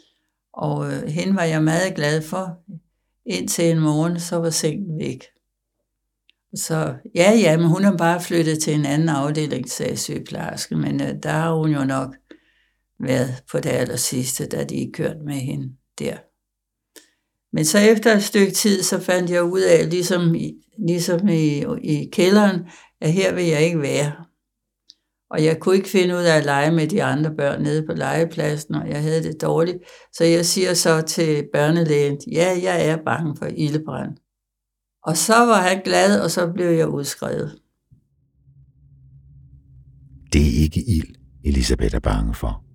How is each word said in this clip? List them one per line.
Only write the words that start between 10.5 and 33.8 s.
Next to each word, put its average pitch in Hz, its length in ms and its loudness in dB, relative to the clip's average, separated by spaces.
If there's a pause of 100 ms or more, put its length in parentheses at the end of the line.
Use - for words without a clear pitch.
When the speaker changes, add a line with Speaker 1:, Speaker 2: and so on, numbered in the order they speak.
Speaker 1:
men, 143 220 -2
øh, 143 200 -6
der 151 80 -4
har 160 240 -2
hun 156 160 0
jo 139 140 -2
nok 135 320 -4 (840)
været 127 500 -2
på - 100 -4
det 147 100 -4
allersidste, 127 760 -4
da - 180 -6
de 139 300 -6
kørte 160 320 -6
med 147 80 -8
hende 135 420 -8 (220)
der. - 180 -6 (1400)
Men 160 120 -2
så 180 140 2
efter 214 380 6
et 202 60 2
stykke 196 300 2
tid, 190 300 2
så 180 180 -2
fandt 180 300 0
jeg 175 120 2
ud 180 180 0
af, 165 300 4
ligesom 175 440 2
i, 156 180 -4 (340)
ligesom 175 420 0
i, 156 360 2 (180)
i 147 300 -2
kælderen, 190 480 4 (400)
at 156 120 2
her 185 220 0
vil 180 100 -2
jeg 156 180 2
ikke 165 180 2
være. 139 320 -2 (1160)
Og 156 140 0
jeg 156 160 2
kunne 185 160 2
ikke 196 120 0
finde 180 260 2
ud 175 60 -2
af 165 160 4
at 147 80 2
lege 143 280 2
med 156 160 2
de 160 140 0
andre 147 320 0
børn 143 280 -2
nede 151 240 -2
på 165 60 -6
legepladsen, 151 840 -2
og 156 140 -4
jeg 147 140 -6
havde 160 200 0
det 156 200 -10
dårligt. 165 360 0 (340)
Så - 120 0
jeg 170 220 4
siger 185 280 0
så 165 280 2
til 156 500 -2
børnelægen, 147 640 2 (140)
"Ja, 180 300 2
jeg 175 240 0
er 156 180 0
bange 151 320 -2
for 156 100 -10
ildebrand." 151 720 -4 (840)